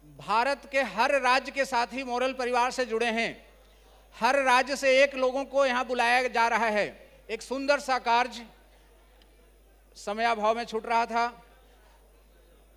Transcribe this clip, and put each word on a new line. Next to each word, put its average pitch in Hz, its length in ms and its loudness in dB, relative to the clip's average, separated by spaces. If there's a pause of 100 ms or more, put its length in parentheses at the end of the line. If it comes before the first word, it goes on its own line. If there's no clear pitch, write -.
(180)
भारत 240 540 -2
के 269 100 0
हर 240 400 0
राज्य 254 300 2
के 269 140 -2
साथ 240 280 -2
ही 262 100 -8
मोरल 247 300 -2
परिवार 247 380 0
से 254 140 -2
जुड़े 226 200 -2
हैं। 220 400 -2 (720)
हर 247 160 2
राज्य 262 400 2
से 262 280 4
एक 269 120 0
लोगों 254 300 -2
को 269 200 2
यहाँ 254 200 0
बुलाया 247 420 2
जा 233 200 2
रहा 233 180 0
है। 208 440 -2 (200)
एक 220 120 -8
सुंदर 269 380 -2
सा 262 200 -2
कार्य 233 460 0 (1500)
समयाभाव 220 600 0
में 233 60 -6
छूट 220 220 -8
रहा 233 200 2
था। 233 380 -4 (1300)